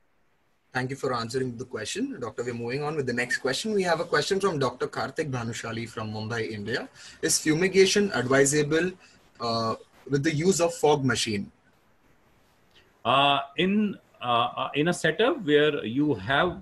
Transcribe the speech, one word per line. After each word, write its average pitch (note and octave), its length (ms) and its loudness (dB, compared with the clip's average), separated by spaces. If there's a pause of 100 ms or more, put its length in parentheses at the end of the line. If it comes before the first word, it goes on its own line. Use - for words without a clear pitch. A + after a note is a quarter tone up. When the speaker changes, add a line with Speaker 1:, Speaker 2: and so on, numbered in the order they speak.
(760)
Speaker 1:
Thank B2+ 120 -4
you C3+ 80 -8
for C3 160 -4
answering A#2+ 460 -4
the B2+ 80 -10
question. A3 520 -8
Doctor, B2+ 260 -8
we're A#2+ 100 -6
moving A#2+ 280 -6
on D3+ 140 -4
with C3+ 100 -2
the A#2+ 60 -2
next B2 260 -2
question. E3+ 360 -2
We G3 80 2
have E3+ 180 2
a F3 120 -2
question E3 280 0
from F#3+ 180 0
Doctor C3+ 280 -2
Karthik C3+ 440 -6
Bhanushali A#2 560 -6
from A2 280 -8
Mumbai, A2 280 -4 (160)
India. A#2 300 -6 (320)
"Is D#3+ 260 0
fumigation F#3+ 640 4 (100)
advisable, C#3+ 680 4 (580)
uh, A2+ 260 0 (340)
with C#3 200 0
the D3+ 60 2
use E3 320 4
of E3+ 60 0 (120)
fog D3 200 4
machine?" G#2+ 480 0 (1500)
Speaker 2:
Uh, C#3 360 4 (180)
in, G3 400 0 (240)
uh, A#2+ 260 2 (140)
uh, - 120 -4
in D3+ 140 2
a E3+ 160 0
setup A3 480 0
where D3 320 4
you C3+ 300 0
have C#3 360 0 (120)